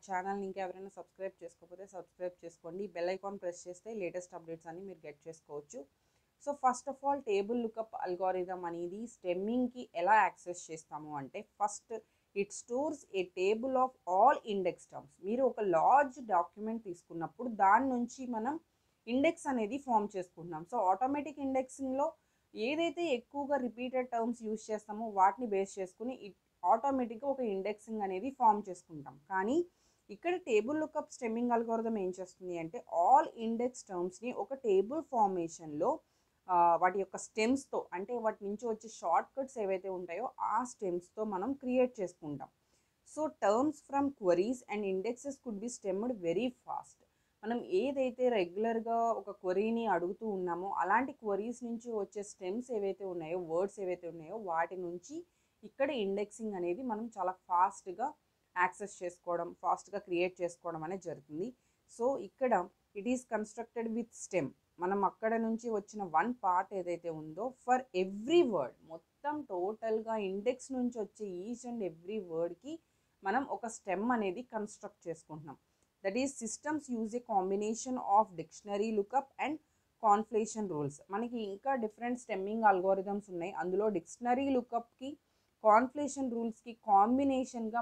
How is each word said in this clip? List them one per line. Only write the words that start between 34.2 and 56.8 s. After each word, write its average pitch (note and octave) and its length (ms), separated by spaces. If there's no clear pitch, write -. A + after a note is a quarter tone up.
ఒక A#3 100
table G#3 340
ఫార్మేషన్‌లో, F3 800
ఆ, F3 40
వాటి F#3 220
యొక్క F#3 200
స్టెమ్స్‌తో, A#3 560
అంటే G3+ 180
వాటి G#3+ 220
నుంచి G#3 240
వచ్చే A3 260
షార్ట్ F#3+ 400
కట్స్ C4 260
ఏవైతే F#3+ 320
ఉంటాయో F3+ 300
ఆ G#3 60
స్టెమ్స్‌తో F3+ 500
మనం G3 180
create B3+ 380
చేసుకుంటాం. D3+ 500
So D4 80
terms C4+ 340
from C#4 180
queries G3 400
and G#3+ 100
indexes A#3+ 520
could A3 200
be A#3+ 140
stemmed G#3 360
very F3+ 180
fast. - 340
మనం A#3 160
ఏదైతే B3+ 420
రెగ్యులర్గా A3 600
ఒక G3+ 100
క్వరీని G#3+ 420
అడుగుతూ F3 300
ఉన్నామో F3+ 320
అలాంటి A3+ 300
queries G#3+ 440
నుంచి A#3 220
వచ్చే G3+ 200
stems G3+ 460
ఏవైతే G3 360
ఉన్నాయో, E3+ 260
words F#3+ 320
ఏవైతే F3+ 300
ఉన్నాయో E3 240
వాటి E3+ 340
నుంచి F3+ 320
ఇక్కడ C#4 220
indexing G3+ 540
అనేది F3 220